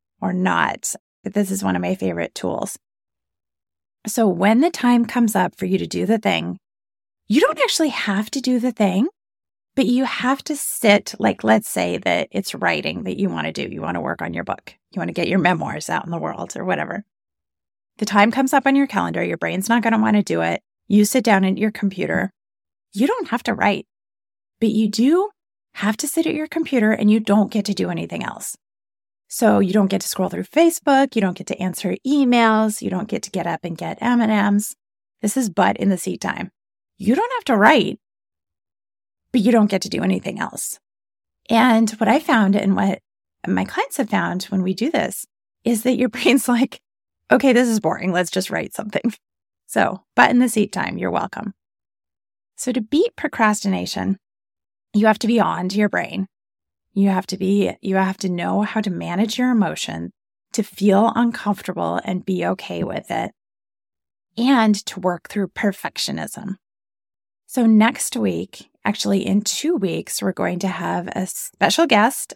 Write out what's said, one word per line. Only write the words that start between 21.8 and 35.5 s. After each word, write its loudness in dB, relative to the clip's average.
You 2
don't -2
have -4
to -2
write, -2
but 2
you 2
do 2
have -2
to -6
sit -2
at -2
your -6
computer 0
and 2
you 6
don't 2
get -2
to -2
do -4
anything -6
else. -10
So 2
you 0
don't 4
get -2
to -8
scroll -4
through -6
Facebook. 2
You 0
don't 0
get -12
to -6
answer -4
emails. 2
You -4
don't -4
get -4
to -12
get -4
up -4
and -8
get -8
M&Ms. 2
This -2
is 0
butt 2